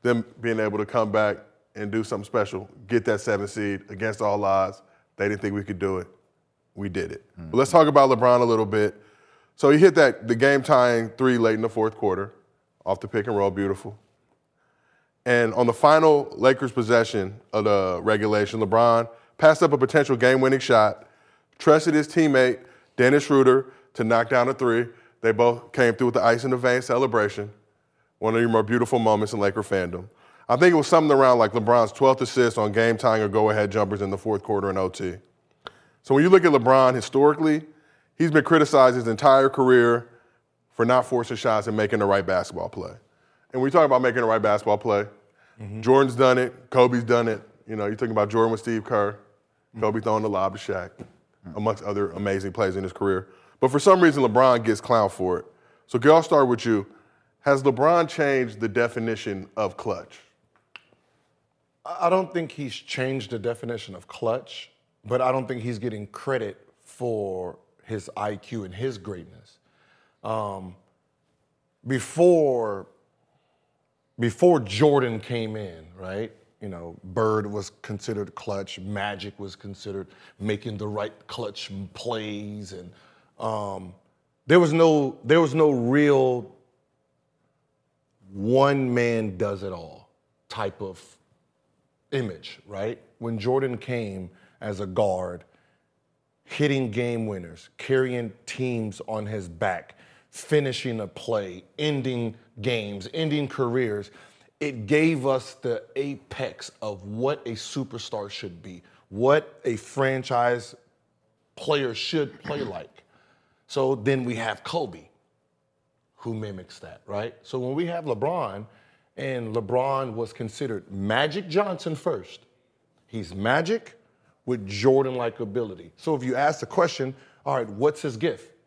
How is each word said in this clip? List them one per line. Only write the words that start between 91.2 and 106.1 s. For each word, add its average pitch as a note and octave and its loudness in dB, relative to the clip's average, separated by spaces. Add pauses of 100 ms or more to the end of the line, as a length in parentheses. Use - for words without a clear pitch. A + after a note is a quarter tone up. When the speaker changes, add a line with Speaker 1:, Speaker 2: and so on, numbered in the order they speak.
Speaker 3:
image, A2+ -8
right? G2+ -8 (200)
When A#2 -8
Jordan B2+ -2
came G2+ -10 (320)
as G2+ -8
a G#2 -8
guard, F#2 -4 (1000)
hitting C3+ -2
game A#2 -6
winners, F2 -14
carrying B2+ -4 (120)
teams A#2 -8
on G#2+ -8
his G#2 -10
back, E2+ -6 (340)
finishing C3 -4
a G2+ -8
play, F#2+ -8 (140)
ending C3 -4 (260)
games, G2+ -6
ending D3+ -4
careers, A#2+ -4 (480)
it B2+ -8
gave D3+ 0
us C3 -4
the A#2+ -6 (120)
apex - -10 (120)